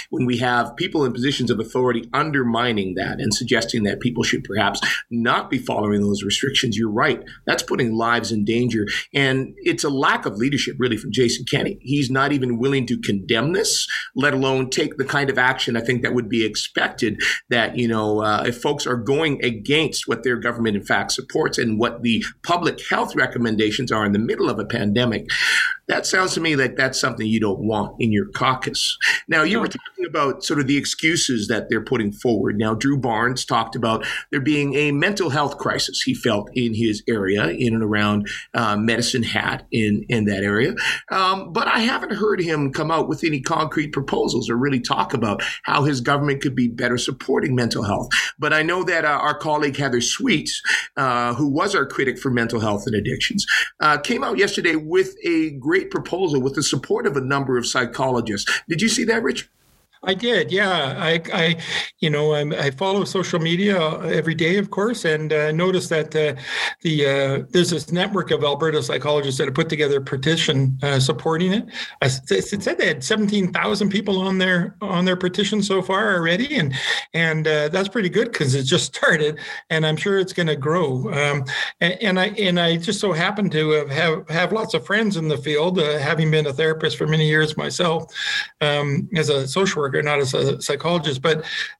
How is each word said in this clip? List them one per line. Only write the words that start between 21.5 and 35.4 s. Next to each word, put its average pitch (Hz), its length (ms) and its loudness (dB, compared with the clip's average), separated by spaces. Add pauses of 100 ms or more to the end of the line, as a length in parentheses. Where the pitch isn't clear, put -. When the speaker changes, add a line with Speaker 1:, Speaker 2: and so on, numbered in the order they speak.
Speaker 1:
and 110 220 0
what 117 240 0
the 113 220 0 (180)
public 170 460 -2
health - 260 -2
recommendations 117 720 0
are 110 140 2
in 101 80 2
the 101 80 4
middle 151 300 0
of 110 100 -2
a 104 60 -4
pandemic, 110 640 0 (580)
that 156 180 -2
sounds 190 280 2
to 165 80 -2
me 160 140 2
like 131 200 2
that's 131 240 0
something 120 280 -2
you 110 120 2
don't 104 200 0
want 104 400 0
in 117 120 2
your 101 140 2
caucus. - 720 -2 (300)
Now, 160 160 2
you 214 140 2
Speaker 2:
No. 214 40 0
Speaker 1:
were 170 60 -2
talking - 400 -8
about 143 360 -2
sort 151 160 0
of 131 80 0
the 143 100 4
excuses 135 720 0
that 110 200 0
they're 110 140 0
putting 110 280 0
forward. 107 460 0
Now, 110 160 2
Drew 139 240 0
Barnes 123 480 0
talked 117 300 0
about 113 300 0 (260)
there 147 100 -2
being 143 340 0
a 147 160 2
mental 175 380 0
health 139 280 0